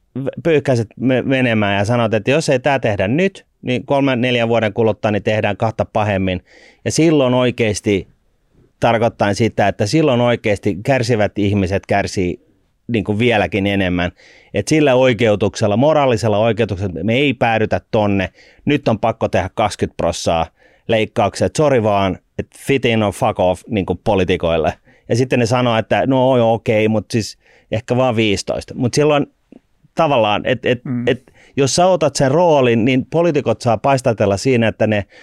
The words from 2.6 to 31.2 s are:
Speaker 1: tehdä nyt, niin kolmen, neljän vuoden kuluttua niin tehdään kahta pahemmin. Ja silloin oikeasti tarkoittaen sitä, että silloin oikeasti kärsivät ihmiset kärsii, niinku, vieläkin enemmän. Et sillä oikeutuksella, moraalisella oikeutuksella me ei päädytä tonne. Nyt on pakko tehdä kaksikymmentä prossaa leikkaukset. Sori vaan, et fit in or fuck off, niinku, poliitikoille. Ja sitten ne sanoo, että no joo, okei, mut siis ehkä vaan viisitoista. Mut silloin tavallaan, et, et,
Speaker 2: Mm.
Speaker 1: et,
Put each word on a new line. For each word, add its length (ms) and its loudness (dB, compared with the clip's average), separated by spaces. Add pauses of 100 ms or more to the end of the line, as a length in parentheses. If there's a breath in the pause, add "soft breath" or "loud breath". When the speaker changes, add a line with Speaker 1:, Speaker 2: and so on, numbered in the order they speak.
Speaker 1:
tehdä 300 -2
nyt, 380 -2 (160)
niin 240 -4
kolmen, 340 0
neljän 280 0
vuoden 240 0
kuluttua 380 0
niin 120 -2
tehdään 340 -2
kahta 280 -2
pahemmin. 560 -2 (440 soft breath)
Ja 60 -2
silloin 440 2
oikeasti 760 0 (720)
tarkoittaen 540 0
sitä, 340 0
että 180 -2
silloin 340 2
oikeasti 640 -2
kärsivät 540 0
ihmiset 480 -2
kärsii, 540 -2 (480)
niinku, 300 -2
vieläkin 480 0
enemmän. 440 -2 (440 soft breath)
Et 140 -4
sillä 260 2
oikeutuksella, 840 0
moraalisella 600 0
oikeutuksella 640 -2
me 120 0
ei 200 0
päädytä 460 -2 (100)
tonne. 400 0 (340 soft breath)
Nyt 240 0
on 100 0
pakko 300 -2
tehdä 260 -2
kaksikymmentä 420 -2
prossaa 500 -2 (420 soft breath)
leikkaukset. 680 0
Sori 260 2
vaan, 360 0 (200)
et 80 -6 (120)
fit 260 -2
in 180 2
or 100 0
fuck 280 -2
off, 280 0
niinku, 260 -2 (100)
poliitikoille. 680 0 (360 soft breath)
Ja 80 0
sitten 220 0
ne 80 0
sanoo, 300 0
että 300 0
no 300 2
joo, 180 2
okei, 340 0
mut 220 -2
siis 280 -4 (340 soft breath)
ehkä 240 -4
vaan 200 0
viisitoista. 580 -2
Mut 200 -4
silloin 320 2 (680)
tavallaan, 500 0
et, 220 -2
et, 180 -2
Speaker 2:
Mm. 240 -4
Speaker 1:
et, 140 -2 (340 soft breath)